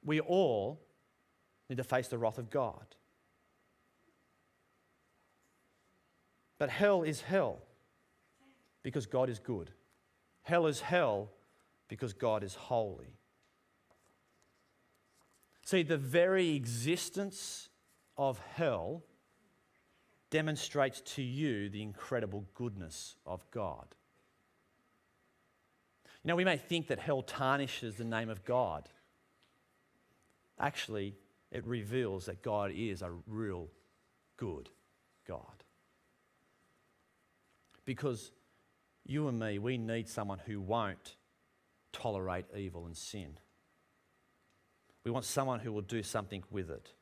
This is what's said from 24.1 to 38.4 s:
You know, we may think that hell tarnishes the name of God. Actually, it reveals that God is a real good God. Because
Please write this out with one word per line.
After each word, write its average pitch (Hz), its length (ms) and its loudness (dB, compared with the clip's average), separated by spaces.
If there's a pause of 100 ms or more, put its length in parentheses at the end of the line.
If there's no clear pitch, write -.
You - 60 -2
know, 170 60 6
we 180 100 4
may 175 120 6
think 165 300 -2
that 117 120 2
hell 139 220 0
tarnishes 131 760 0
the 117 80 -6
name 113 260 0
of 101 140 -8
God. 113 460 0 (1700)
Actually, 104 560 -2 (360)
it - 160 -6
reveals 110 580 -2
that 92 160 -8
God 101 300 0
is 95 320 -4
a 90 80 -6 (160)
real 101 400 -4 (720)
good 82 320 -6 (580)
God. - 360 -12 (2250)
Because 127 460 -4 (760)